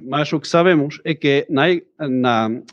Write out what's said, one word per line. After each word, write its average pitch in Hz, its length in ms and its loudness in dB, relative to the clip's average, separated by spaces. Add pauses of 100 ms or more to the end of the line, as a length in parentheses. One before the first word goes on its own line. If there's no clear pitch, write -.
Mas 143 300 -4
o 156 80 -2
que - 80 -12
sabemos 170 560 2
é 156 100 -4
que 139 340 0
na, 151 180 2 (420)
na, 123 400 0 (240)